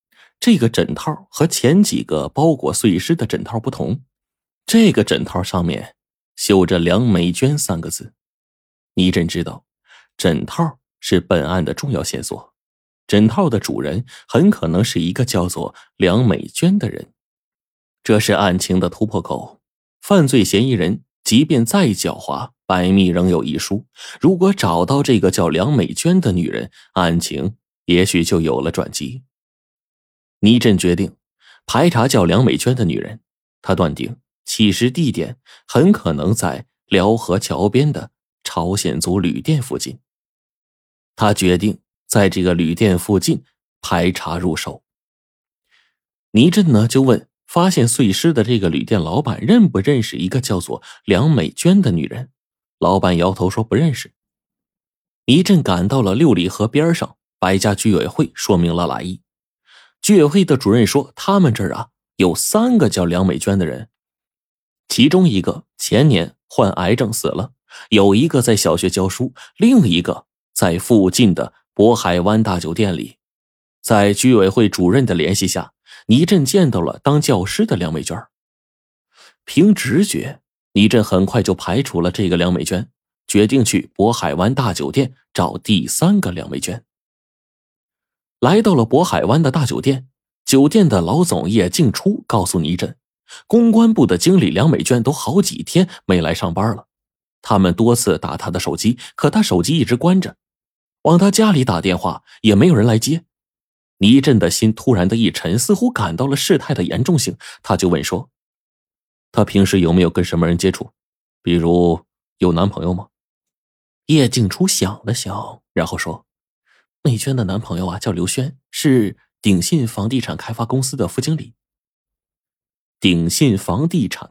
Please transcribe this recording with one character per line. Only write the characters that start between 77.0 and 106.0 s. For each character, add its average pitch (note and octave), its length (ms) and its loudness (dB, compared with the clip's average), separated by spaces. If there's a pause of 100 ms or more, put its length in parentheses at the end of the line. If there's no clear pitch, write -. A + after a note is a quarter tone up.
当 C#3+ 160 2
教 A#2 280 0
师 - 180 -2
的 A3 100 -2
梁 E2+ 160 -4
美 D#2+ 120 -6
娟 - 120 -10
儿。 - 160 -14 (1120)
凭 G3 300 4
直 D3 300 0
觉， B2+ 360 -6 (340)
倪 G#2 140 4
震 A2 140 4
很 F#2+ 220 0
快 G2 180 0
就 F#2 120 0
排 F#2 280 -4
除 - 180 -6
了 E2+ 100 0
这 G2+ 180 -2
个 F2 80 0
梁 F2 160 0
美 D2+ 100 -2
娟， - 280 -6 (360)
决 G#2 200 2
定 B2 180 2
去 - 320 -2
渤 G#2+ 160 2
海 D#2+ 220 -4
湾 F#2+ 200 0
大 B2+ 200 -2
酒 C#2+ 180 -6
店 - 220 -2 (180)
找 - 260 -4
第 G2 300 -2
三 G3 320 0
个 F#2+ 100 -2
梁 E2+ 180 -10
美 C2+ 120 -8
娟。 - 240 -10 (1600)
来 E3+ 200 4
到 A3 140 2
了 A#2+ 100 4
渤 C3 180 2
海 F2 220 -2
湾 B2+ 180 2
的 D3+ 80 0
大 D3+ 140 -2
酒 - 160 -4
店， C3+ 280 -2 (360)
酒 C#3 240 4
店 G3+ 180 4
的 G#2+ 140 2
老 A2+ 240 0
总 F2+ 240 -2
叶 G#2+ 220 2
静 D3+ 200 2
初 - 360 -2
告 G2+ 180 0
诉 F2+ 160 -2
倪 D#2+ 160 -2
震， - 200 -8 (500)
公 A#3 260 4
关 A3+ 220 4
部 E3 100 4
的 E3+ 140 2
经 F#3 200 4
理 G2+ 120 2
梁 G2+ 180 2
美 - 140 2
娟 A#2+ 200 0
都 C3 80 0
好 D3+ 300 -2
几 - 220 -4
天 F3+ 260 0 (160)
没 F2+ 160 0
来 D#2+ 140 -2
上 F2 180 -4
班 G2 240 -2
了， - 100 -20 (540)
他 G#2+ 180 0
们 F#2 140 2
多 A#2 240 2
次 F2+ 220 0
打 - 180 -8
他 - 140 -10
的 - 100 -6
手 - 160 -6
机， - 220 -2 (160)
可 D3 160 0
他 A3 120 2
手 F2+ 200 0
机 D#3 160 0
一 B2 80 0
直 B2 100 0
关 F#3 240 2
着， - 160 -8 (640)
往 D#3+ 160 4
他 G3 120 4
家 G#3+ 200 2
里 C#3+ 140 2
打 F#2 160 0
电 F2+ 160 0
话 - 280 -8 (180)
也 G#2+ 120 4
没 G#2+ 120 6
有 F3+ 80 4
人 A2 120 4
来 A2 120 2
接。 D3+ 260 -2 (720)
倪 A#2 220 4
震 C3 180 4
的 E2+ 120 2
心 A2 200 0
突 B2 220 -2
然 C#3+ 160 2
的 A2+ 80 0
一 A2 140 0
沉， F#2 280 -4
似 D#3+ 140 0
乎 A#3 180 0
感 F#2+ 240 -4